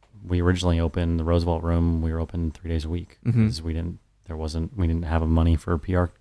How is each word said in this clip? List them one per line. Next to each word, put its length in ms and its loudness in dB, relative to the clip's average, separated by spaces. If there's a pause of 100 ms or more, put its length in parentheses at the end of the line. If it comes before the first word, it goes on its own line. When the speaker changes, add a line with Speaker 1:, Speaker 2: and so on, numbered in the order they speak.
(260)
Speaker 1:
we 160 0
originally 380 4
opened 400 0
the 60 -2
Roosevelt 380 2
Room, 380 2
we 120 -2
were 60 -4
open 320 -4
three 180 -12
days 160 -2
a 40 -8
week 360 -8
Speaker 2:
Mm-hmm. 220 4
Speaker 1:
'cause 140 -4
we 120 -6
didn't, 260 -6 (260)
there 120 -10
wasn't, 400 -6
we 100 0
didn't 180 0
have 160 0
a 60 0
money 280 4
for 180 -2
a 60 0
P 160 -4
R 120 2 (140)